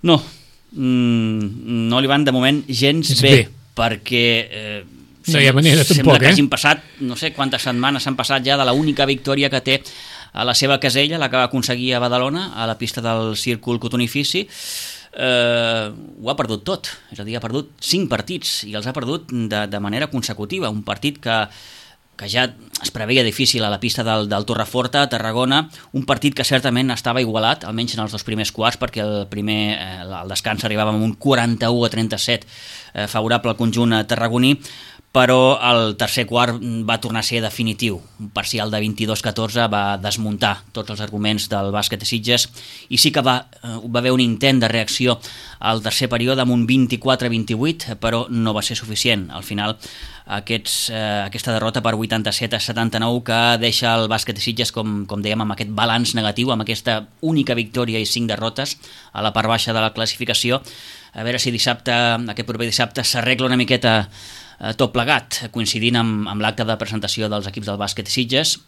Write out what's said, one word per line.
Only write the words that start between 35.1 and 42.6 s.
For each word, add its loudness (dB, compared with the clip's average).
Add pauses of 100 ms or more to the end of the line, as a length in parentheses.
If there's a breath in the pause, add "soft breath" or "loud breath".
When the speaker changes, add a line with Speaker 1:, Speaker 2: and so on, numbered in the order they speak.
Speaker 1:
però 6
el 4
tercer -2
quart 2 (260)
va 0
tornar -4
a -4
ser -2
definitiu. -2 (180)
Un -12
parcial -4
de -2
vint-i-dos -2
catorze -2
va 0 (100)
desmuntar -2 (100)
tots -8
els -8
arguments -2
del -2
bàsquet -2
de -4
Sitges 0 (420 loud breath)